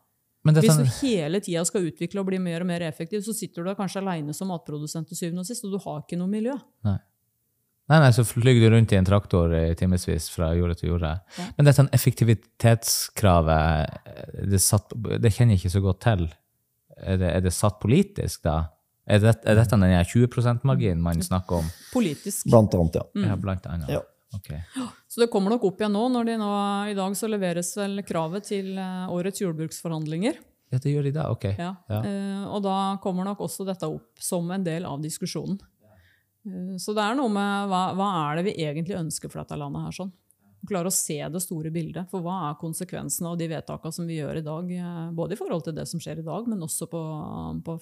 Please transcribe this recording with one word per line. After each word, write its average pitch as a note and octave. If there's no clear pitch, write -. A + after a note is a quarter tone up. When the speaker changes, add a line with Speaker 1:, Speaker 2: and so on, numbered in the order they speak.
Speaker 1:
Men D#3
det D#3
er C#3+
Speaker 2:
Hvis D#3
Speaker 1:
sånn D3+
Speaker 2:
du C3
hele F3+
tida E3+
skal F#3+
utvikle E3+
og F#3+
bli F#3+
mer F3
og F#3
mer E3+
effektiv, E3+
så G#3+
sitter F3
du F3+
da G3+
kanskje F#3+
alene D#3+
som F#3+
matprodusent D3+
til F3
syvende F3
og F3+
sist, A#3
og G3
du G3
har D3+
ikke -
noe F3+
miljø. A3
Speaker 1:
Nei. G2+
Nei, D#3
nei, C3+
så A#2
flyger A#2
du A2+
rundt A2+
i G2+
en F#2
traktor F#2
i E2
timevis F2
fra E2
jorde F2
til D#2+
jorde. E2+
Speaker 2:
Ja. F3
Speaker 1:
Men D3
det C#3
er C3+
sånn C#3
effektivitetskravet, F2
eh, -
det G2
er G2
satt, -
det A2+
kjenner A2+
jeg F2
ikke F2
så G2
godt F#2
til. G2+
Er F#2+
det, F#2
er F#2
det F#2
satt -
politisk, -
da? D#2+
Er G#2
det, A2
er G#2+
dette A2+
den G2
her F2+
tjue A#2+
prosent-marginen A#2+
man E2+
snakker F2+
om? D#2+
Speaker 2:
Politisk. G3
Speaker 3:
Blant A2+
annet, E2+
ja. -
Speaker 2:
Mm. G3
Speaker 1:
Ja, G2
blant F#2+
annet. F2+
Speaker 3:
Ja. C#3+
Speaker 1:
Ok. -
Speaker 2:
Så -
det A#3
kommer G3+
nok A#3
opp F#3
igjen G#3+
nå, A3
når A#3+
de A3+
nå, G#3
i G#3
dag G3
så A3
leveres F3
vel G3+
kravet F3
til, G3
eh, F#3
årets F3+
jordbruksforhandlinger. D#3+
Speaker 1:
Ja, B2+
det C#3+
gjør C#3+
de C#3
da, D#3
ok. -
Speaker 2:
Ja. F3+
Speaker 1:
Ja. G#2+
Speaker 2:
Eh, G3
og G#3
da F#3+
kommer F#3
nok G3+
også F#3+
dette F3+
opp D3+
som F3
en F#3+
del E3+
av C#3+
diskusjonen. D#3+
Eh, F#3
så G#3
det G#3+
er G#3
noe C#4
med G3+
hva, F#3
hva F#3+
er E3
det F#3
vi E3
egentlig D#3
ønsker D#3+
for D3+
dette D#3
landet D3
her D#3
sånn? F#3
Klare F3+
å F#3+
se D3+
det F3+
store D#3+
bildet, D#3+
for F#3
hva F3
er D3+
konsekvensen D#3+
av F3
de E3
vedtakene D3+
som E3+
vi E3
gjør C#3+
i D#3+
dag, D#3+
eh, F3
både E3
i A3+
forhold F3
til D#3+
det D3
som E3+
skjer D3+
i D#3+
dag, F3+
men A3
også D#3
på, E3
på E3